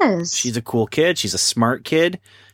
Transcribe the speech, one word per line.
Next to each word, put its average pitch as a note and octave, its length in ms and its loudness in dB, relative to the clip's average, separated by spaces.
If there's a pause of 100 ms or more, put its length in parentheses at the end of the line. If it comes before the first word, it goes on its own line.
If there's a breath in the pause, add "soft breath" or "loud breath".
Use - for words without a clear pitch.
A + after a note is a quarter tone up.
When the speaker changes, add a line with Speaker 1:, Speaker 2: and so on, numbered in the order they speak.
Speaker 1:
is. F3+ 340 0
Speaker 2:
She's A#2+ 220 -2
a A#2 40 -4
cool A2+ 240 0
kid. D#3+ 320 2
She's G2 160 -4
a F#2 60 -4
smart A#2+ 440 0
kid. E3+ 360 0 (340 soft breath)